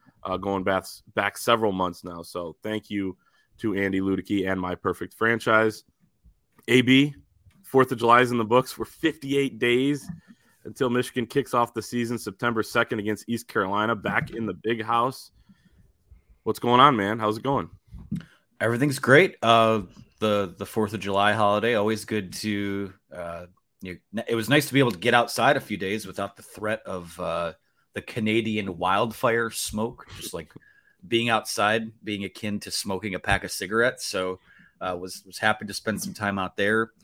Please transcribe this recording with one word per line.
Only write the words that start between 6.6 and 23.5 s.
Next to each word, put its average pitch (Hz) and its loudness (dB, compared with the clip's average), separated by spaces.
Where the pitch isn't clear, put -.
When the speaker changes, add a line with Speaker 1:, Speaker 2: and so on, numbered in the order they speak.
Speaker 1:
A 127 6
B, 135 4
Fourth 131 4
of 123 -4
July 117 6
is 123 2
in 120 0
the 113 0
books. 123 2
We're 113 -6
fifty-eight 139 -2
days 127 0
until 120 -2
Michigan 123 -2
kicks 127 -2
off 120 2
the 113 -4
season 120 -4
September 113 -2
second 113 0
against 104 -4
East 117 -6
Carolina, 107 0
back 101 -4
in 113 -8
the 98 -4
Big 110 -4
House. 117 -2
What's 110 -2
going 120 6
on, 139 10
man? 104 0
How's 107 -2
it 107 -10
going? 120 -2
Speaker 2:
Everything's 120 0
great. 175 6
Uh, 113 6
the, 104 0
the 98 -10
Fourth 107 -2
of 107 -6
July 101 2
holiday, 104 2
always 107 0
good 101 -4
to, 101 -4
uh, 85 -12